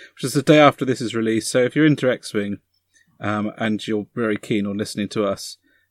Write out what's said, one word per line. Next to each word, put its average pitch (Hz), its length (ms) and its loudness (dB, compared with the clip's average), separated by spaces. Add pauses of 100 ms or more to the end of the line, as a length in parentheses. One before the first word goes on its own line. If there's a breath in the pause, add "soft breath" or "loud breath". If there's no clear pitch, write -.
(140 loud breath)
which - 100 -8
is 127 100 -6
the 143 80 0
day 151 160 6
after 143 260 6
this 123 160 -2
is 110 140 -6
released. 113 360 -2
So 127 140 2
if 120 100 -2
you're 151 120 4
into 135 240 4
X-Wing, 101 480 -4 (640)
um, 104 360 -2
and 110 300 -2
you're 104 280 -4
very 110 220 -2
keen 101 300 -2
on 101 100 -6
listening 101 340 -6
to 107 140 -2
us, - 320 -6 (340)